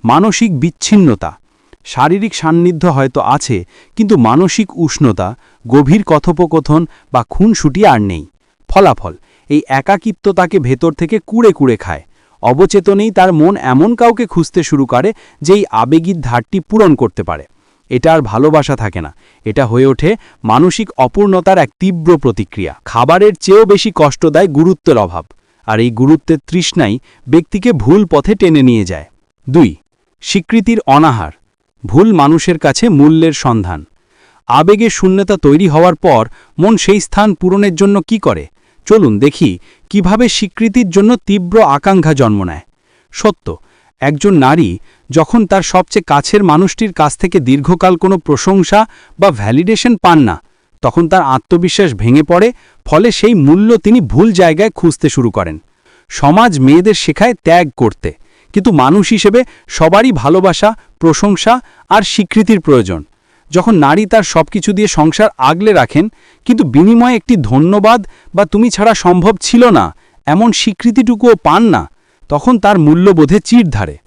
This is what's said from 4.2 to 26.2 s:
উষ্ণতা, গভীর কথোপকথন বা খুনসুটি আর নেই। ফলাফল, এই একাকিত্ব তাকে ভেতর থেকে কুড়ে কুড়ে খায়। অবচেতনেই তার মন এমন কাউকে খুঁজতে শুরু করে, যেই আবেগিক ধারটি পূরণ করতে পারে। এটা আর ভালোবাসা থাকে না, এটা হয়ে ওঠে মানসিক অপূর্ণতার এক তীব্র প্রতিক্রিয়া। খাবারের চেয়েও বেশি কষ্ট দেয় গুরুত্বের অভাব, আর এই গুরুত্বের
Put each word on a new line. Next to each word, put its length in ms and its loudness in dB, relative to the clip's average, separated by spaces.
উষ্ণতা, 580 -2
গভীর 380 2
কথোপকথন 800 -2
বা 180 0
খুনসুটি 560 0
আর 160 2
নেই। 220 -6
ফলাফল, 440 0
এই 180 0
একাকিত্ব 640 -4
তাকে 280 -2
ভেতর 340 -2
থেকে 220 -6
কুড়ে 240 2
কুড়ে 260 0
খায়। 260 -12
অবচেতনেই 680 0
তার 220 2
মন 240 2
এমন 380 0
কাউকে 300 0
খুঁজতে 380 -4
শুরু 220 -2
করে, 240 -2
যেই 300 2
আবেগিক 500 0
ধারটি 380 -4
পূরণ 360 0
করতে 280 -4
পারে। 200 -10
এটা 220 0
আর 80 2
ভালোবাসা 540 0
থাকে 260 -8
না, 100 -12
এটা 200 -2
হয়ে 200 0
ওঠে 260 -2
মানসিক 440 0
অপূর্ণতার 600 0
এক 120 0
তীব্র 380 -4
প্রতিক্রিয়া। 560 -6
খাবারের 540 0
চেয়েও 260 4
বেশি 300 0
কষ্ট 300 -2
দেয় 220 0
গুরুত্বের 500 0
অভাব, 280 -4
আর 120 -2
এই 120 0
গুরুত্বের 560 0